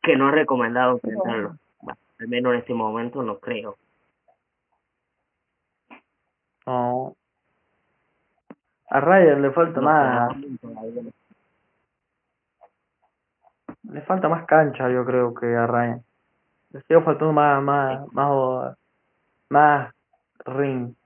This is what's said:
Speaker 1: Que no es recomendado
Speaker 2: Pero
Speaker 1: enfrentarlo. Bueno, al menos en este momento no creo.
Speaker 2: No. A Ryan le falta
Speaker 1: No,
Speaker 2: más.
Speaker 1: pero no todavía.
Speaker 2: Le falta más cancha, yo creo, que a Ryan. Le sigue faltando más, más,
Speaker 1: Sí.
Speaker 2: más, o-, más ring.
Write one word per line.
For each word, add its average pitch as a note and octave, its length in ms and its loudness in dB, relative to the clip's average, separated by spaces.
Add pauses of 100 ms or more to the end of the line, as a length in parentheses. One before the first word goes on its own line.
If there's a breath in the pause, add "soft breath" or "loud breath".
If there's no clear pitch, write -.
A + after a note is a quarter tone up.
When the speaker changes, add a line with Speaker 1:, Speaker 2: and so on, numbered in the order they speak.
Speaker 1:
Que D3+ 140 2
no C3+ 120 2
es C#3+ 60 2
recomendado B2 640 0
Speaker 2:
Pero A2 200 -8
Speaker 1:
enfrentarlo. G#2+ 380 -6 (260)
Bueno, - 160 -16 (200)
al A2+ 100 -14
menos B2 260 0
en A#2+ 60 -2
este B2 120 -10
momento A#2 500 -6
no G#2+ 160 -8
creo. G#2+ 380 -10 (3000)
Speaker 2:
No. B2+ 480 -4 (1700)
A C#3 120 0
Ryan D#3 420 6
le C#3 80 2
falta E3 300 0
Speaker 1:
No, B2+ 60 0
Speaker 2:
más. B2+ 480 2
Speaker 1:
pero C#3 140 -14
no B2+ 100 -12
todavía. A2+ 440 -14 (3000)
Speaker 2:
Le C#3+ 80 -12
falta F#3 280 -2
más E3 180 -2
cancha, C#3+ 440 2
yo B2+ 140 0
creo, B2 300 0
que A#2+ 200 -6
a A#2 120 0
Ryan. A#2 360 -2 (680)
Le C3+ 100 -20
sigue E3 200 6
faltando D#3 300 0
más, D3 300 4
más, C#3 380 0
Speaker 1:
Sí. C#3+ 140 -18
Speaker 2:
más, C#3 160 0
o-, B2+ 440 -2 (760)
más C#3+ 440 4 (520)
ring. C3 480 -4 (120)